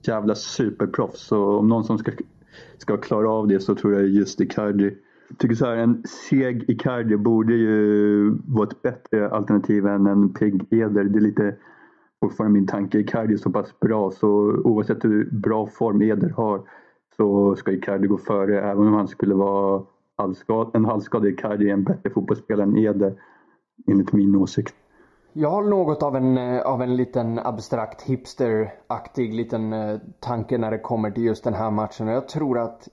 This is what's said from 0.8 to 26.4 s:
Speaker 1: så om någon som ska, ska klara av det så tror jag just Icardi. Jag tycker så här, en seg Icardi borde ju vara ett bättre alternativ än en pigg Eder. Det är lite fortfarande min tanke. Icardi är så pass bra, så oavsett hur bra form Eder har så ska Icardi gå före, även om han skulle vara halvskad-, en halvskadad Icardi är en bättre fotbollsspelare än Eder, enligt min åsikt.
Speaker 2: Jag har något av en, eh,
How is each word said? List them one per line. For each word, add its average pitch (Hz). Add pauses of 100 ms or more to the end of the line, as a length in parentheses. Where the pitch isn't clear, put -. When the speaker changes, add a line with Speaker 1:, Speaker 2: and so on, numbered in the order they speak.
Speaker 1:
så 101
om 107
någon 113
som 110
ska, - (680)
ska 104
klara 110
av 110
det 98
så 98
tror 104
jag 98
just 98
Icardi. 101 (320)
Jag -
tycker 113
så 127
här, 117
en 117
seg 127
Icardi 117
borde 113
ju 104 (180)
vara 123
ett -
bättre 107
alternativ 104
än 101
en 98
pigg 101
Eder. 107
Det 101
är -
lite 104 (640)
fortfarande 107
min 98
tanke. 101
Icardi 110
är 98
så -
pass 98
bra, 104
så 107 (360)
oavsett 110
hur 107
bra 107
form 104
Eder 104
har 104 (560)
så 101
ska -
Icardi 98
gå 98
före, 101
även 104
om 107
han 104
skulle 98
vara 98 (340)
halvskad-, 110
en 110
halvskadad 107
Icardi 104
är 101
en 98
bättre -
fotbollsspelare 101
än 104
Eder, 104 (760)
enligt 98
min 98
åsikt. - (600)
Speaker 2:
Jag 151
har 202
något 180
av 143
en, 131
eh, 123